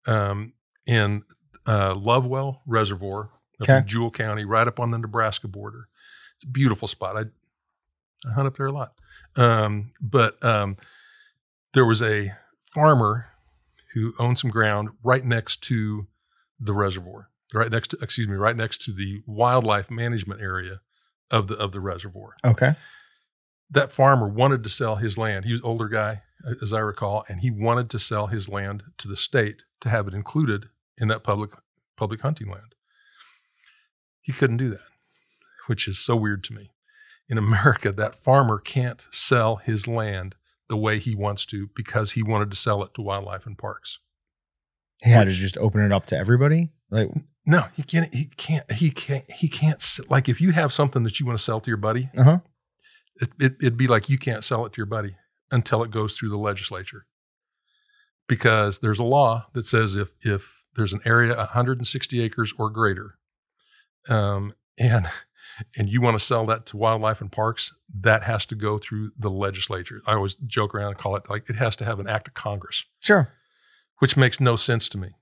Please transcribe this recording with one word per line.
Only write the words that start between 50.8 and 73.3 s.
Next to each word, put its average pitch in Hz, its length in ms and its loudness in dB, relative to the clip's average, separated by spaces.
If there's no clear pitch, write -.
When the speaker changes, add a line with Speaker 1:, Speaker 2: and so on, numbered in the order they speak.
Speaker 1:
that 110 180 -2
you 139 60 -2
wanna 117 120 -2
sell 110 220 -4
to 123 100 -8
your 110 60 0
buddy, 113 400 -2
Speaker 2:
Uh-huh. 139 220 8
Speaker 1:
it, 123 80 -2
it, 131 220 2
it'd 120 160 2
be 127 120 2
like, 110 200 2
you 139 80 2
can't 113 280 -4
sell 117 200 -2
it 104 100 -10
to - 40 -10
your 107 80 -6
buddy 104 300 -8
until 117 320 2
it 117 80 -2
goes 107 260 -4
through 110 140 -6
the 101 80 -4
legislature. 98 680 -6
Because 110 520 2
there's 107 200 0
a 120 60 -2
law 120 480 2
that 120 140 -6
says 110 300 2
if, 101 260 -4
if - 420 -4
there's 104 180 0
an 101 100 -8
area 117 300 4
a 113 120 -2
hundred 123 320 0
and 120 80 -6
sixty 123 360 -4
acres 110 360 -4
or 110 120 -2
greater, 104 480 -2
um, 101 460 0
and, 117 280 4
and 104 140 -2
you 117 100 2
wanna 117 180 4
sell 113 280 0
that 110 200 -2
to - 120 -16
wildlife 110 420 2
and 104 100 -10
parks, - 440 -4
that 110 240 4
has 113 220 -2
to - 80 -10
go 107 240 -2
through 107 400 -8
the 107 120 -2
legislature. 95 760 -6
I 107 80 4
always 98 220 0
joke 107 380 -2
around 104 140 -4
and 101 100 -8
call 101 180 -2
it, - 120 -8
like, 104 220 -6
it 110 60 -4
has 110 200 0
to - 80 -8
have 104 160 -4
an 101 80 -8
act 107 200 -4
of - 60 -20
Congress. - 520 -8
Speaker 2:
Sure. 185 340 4